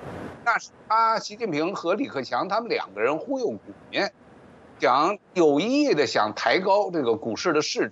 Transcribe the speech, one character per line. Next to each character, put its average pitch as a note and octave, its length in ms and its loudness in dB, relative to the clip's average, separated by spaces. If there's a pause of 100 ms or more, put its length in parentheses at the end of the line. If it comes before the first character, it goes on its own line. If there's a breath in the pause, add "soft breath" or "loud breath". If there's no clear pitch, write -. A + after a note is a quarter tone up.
(440)
那 A3 160 2
是 - 120 -16 (180)
他 A3+ 280 2
习 G#3 200 -10
近 A3+ 120 -4
平 D#3+ 240 -2
和 F3 200 -2
李 G#3 140 -2
克 C3 140 -6
强 B2 280 -4
他 G3+ 100 -2
们 A#3+ 80 -6
两 F#2+ 260 -4
个 G2 60 -8
人 C3+ 180 2
忽 C4 220 -6
悠 G3+ 120 -2
股 G#2 80 -8 (300)
民， D#3 160 -2 (760)
想 D3 380 4 (160)
有 D3+ 280 4
意 C4 320 2
的 D3+ 120 2
想 G#2+ 300 0
抬 C3+ 240 2
高 G3 320 2
这 E3+ 100 -2
个 A#2 140 2
股 A2 220 -4
市 F3 160 0
的 D3+ 80 2
市 D3 300 -2